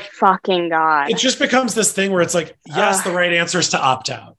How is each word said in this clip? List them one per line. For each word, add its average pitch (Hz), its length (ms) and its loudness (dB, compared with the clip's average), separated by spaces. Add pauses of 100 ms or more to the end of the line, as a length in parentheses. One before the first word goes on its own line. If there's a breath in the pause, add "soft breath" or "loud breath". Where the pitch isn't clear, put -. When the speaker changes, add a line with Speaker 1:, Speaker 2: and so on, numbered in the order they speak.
(140)
Speaker 1:
fucking 185 560 2
God. 156 400 2
Speaker 2:
it - 80 -2
just 254 200 0
becomes 247 380 0
this 214 160 0
thing 196 220 -2
where 175 80 2
it's 165 120 0
like, 170 220 -4 (100)
yes, 190 340 0
Speaker 1:
Ugh. - 40 -4
Speaker 2:
the 185 80 -4
right 175 220 0
answer 170 260 0
is 151 100 0
to 160 100 0
opt 131 300 0
out. 113 300 -12